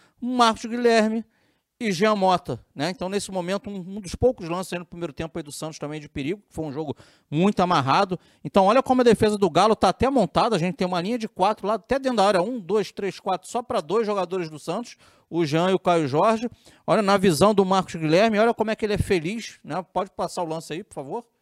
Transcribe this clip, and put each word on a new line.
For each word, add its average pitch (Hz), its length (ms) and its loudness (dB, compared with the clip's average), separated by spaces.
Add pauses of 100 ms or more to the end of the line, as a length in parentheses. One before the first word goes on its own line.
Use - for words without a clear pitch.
(200)
Marcos 240 440 0
Guilherme 226 600 2 (560)
e 226 100 -2
Jean 202 240 2
Mota, 185 580 0
né? 151 180 -4
Então, 180 180 -8
nesse 196 240 -6
momento, 190 360 -6
um, 202 60 -10
um 190 260 -12
dos 180 140 -14
poucos 240 340 0
lances 175 240 -6
aí 175 60 -6
no 175 60 -12
primeiro 170 280 -10
tempo 165 240 -10
aí 170 60 -8
do 147 80 -18
Santos 156 300 -12
também 151 200 -10
de 147 80 -16
perigo, 156 400 -6
que - 60 -20
foi 160 100 -8
um 151 60 -8
jogo 143 260 -8 (320)
muito 180 300 2
amarrado. 175 580 2 (280)
Então, 185 220 2
olha 233 140 4
como 254 200 2
a 247 40 4
defesa 214 320 4
do 196 140 2
Galo 196 240 4
tá 196 140 2
até 226 200 0
montada, 226 460 0
a 180 60 2
gente 175 160 -2
tem 185 100 -2
uma 180 140 -2
linha 220 180 -4
de 220 100 -10
quatro 190 380 -2
lá, 208 80 0
até 240 240 -2
dentro 262 200 -2
da 190 60 6
área, 196 160 4
um, 233 200 -4
dois, 190 320 -2
três, 196 260 -8
quatro, 185 300 -6
só 240 160 -6
pra 233 160 -4
dois 190 260 -2
jogadores 185 420 -4
do 156 120 -16
Santos, 202 360 -8 (320)
o 170 160 -2
Jean 165 280 2
e - 20 2
o 175 40 2
Caio 170 280 2
Jorge. 214 420 0 (380)
Olha, 202 160 4
na 196 140 4
visão 190 360 4
do 196 120 4
Marcos 190 320 0
Guilherme, 180 420 2
olha 233 160 4
como 220 160 -2
é 214 60 -4
que 220 100 -4
ele 208 80 -2
é 185 40 0
feliz, 196 680 -2
né? 170 280 -8
Pode 190 200 -4
passar 180 320 -6
o - 20 -6
lance 160 260 -8
aí, 180 120 -10
por - 100 -20
favor 160 320 -10 (160)